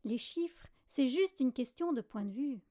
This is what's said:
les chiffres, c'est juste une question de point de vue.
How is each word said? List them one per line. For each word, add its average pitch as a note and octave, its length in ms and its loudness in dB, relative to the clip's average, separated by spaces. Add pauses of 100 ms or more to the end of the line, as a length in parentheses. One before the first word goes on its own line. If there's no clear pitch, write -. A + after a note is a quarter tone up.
les A3 120 -2
chiffres, - 500 -4 (200)
c'est C4+ 220 4
juste F#4 320 2
une B3+ 120 4
question D#4+ 400 -2
de A#3+ 80 2
point G3+ 240 -6
de G3+ 80 -4
vue. B3+ 280 -4 (100)